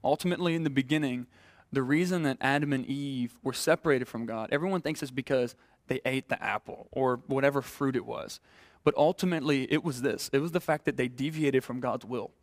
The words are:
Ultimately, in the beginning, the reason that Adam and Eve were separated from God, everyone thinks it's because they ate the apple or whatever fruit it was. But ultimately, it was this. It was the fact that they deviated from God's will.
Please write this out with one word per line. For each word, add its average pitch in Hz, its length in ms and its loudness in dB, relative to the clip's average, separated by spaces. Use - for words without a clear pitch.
Ultimately, 170 520 2
in 165 80 -2
the 151 80 0
beginning, 131 560 0
the 135 120 0
reason 165 400 2
that 135 180 0
Adam 143 320 2
and 131 140 -2
Eve 135 560 -4
were 131 100 -4
separated 151 540 2
from 117 180 -8
God, 113 260 -6
everyone 175 300 0
thinks 151 220 -4
it's 127 80 -8
because 127 440 0
they 131 180 -2
ate 131 260 -2
the 120 140 -2
apple 107 480 -6
or 127 360 0
whatever 135 340 2
fruit 131 340 -2
it 117 120 0
was. - 320 -8
But 147 140 4
ultimately, 151 720 2
it 151 120 2
was 131 180 -4
this. - 320 0
It 139 60 6
was 165 120 -2
the 175 80 0
fact 151 260 0
that 120 120 0
they 127 100 0
deviated 135 560 0
from 127 160 -6
God's 120 260 -4
will. 113 260 -6